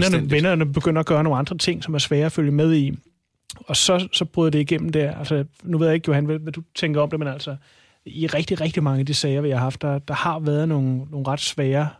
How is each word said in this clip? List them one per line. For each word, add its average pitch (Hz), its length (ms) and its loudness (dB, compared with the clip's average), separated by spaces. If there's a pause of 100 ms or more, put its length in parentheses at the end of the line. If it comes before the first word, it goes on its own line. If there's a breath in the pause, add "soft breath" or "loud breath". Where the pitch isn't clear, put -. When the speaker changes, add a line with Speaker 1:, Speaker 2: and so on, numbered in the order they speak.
Speaker 1:
Selvstændigt. 156 280 2
Speaker 2:
vennerne 156 400 2
begynder 160 280 2
at 160 60 -2
gøre 156 180 4
nogle 156 140 2
andre 156 200 -4
ting, 170 260 -2
som 160 100 -4
er 147 40 0
svære 147 280 2
at 165 60 -2
følge 147 200 2
med 156 220 4
i. 143 180 2 (640)
Og - 200 -6
så, 185 360 2
så - 120 0
bryder 160 260 2
det 151 80 4
igennem 156 340 0
der. 156 260 0
Altså, 147 260 -2 (200)
nu 175 140 0
ved 165 80 2
jeg 160 80 4
ikke, 165 140 -2
Johan, 147 160 2
hvad, 156 140 -2
hvad 156 140 -10
du 165 100 -10 (120)
tænker 151 260 0
om 151 100 0
det, 156 80 -4
men 147 100 -4
altså, 139 280 -8 (500 soft breath)
i 151 200 -4
rigtig, 160 340 -2
rigtig 160 220 -2
mange 135 180 2
af 135 60 -2
de 147 80 -2
sager, 139 260 0
vi 147 100 0
har 127 80 0
haft, 131 240 -2
der, 143 160 -2
der 143 160 -8
har 160 240 -2
været 151 300 0
nogle, 131 300 0 (120)
nogle 139 180 -6
ret 143 120 -2
svære 143 480 0 (120)